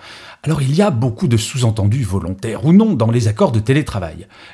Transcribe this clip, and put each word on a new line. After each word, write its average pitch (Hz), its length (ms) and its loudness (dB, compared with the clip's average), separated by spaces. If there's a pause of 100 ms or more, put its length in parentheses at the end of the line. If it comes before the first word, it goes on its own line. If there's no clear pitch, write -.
(440)
Alors, 147 180 -2
il 135 120 0
y 170 60 2
a 208 100 2
beaucoup 120 380 -2
de 117 80 4
sous-entendus, 110 680 0
volontaires 98 600 -6
ou 160 80 4
non, 208 220 6
dans 113 160 0
les 117 180 0
accords 143 240 0
de 113 80 0
télétravail. 101 680 -4 (260)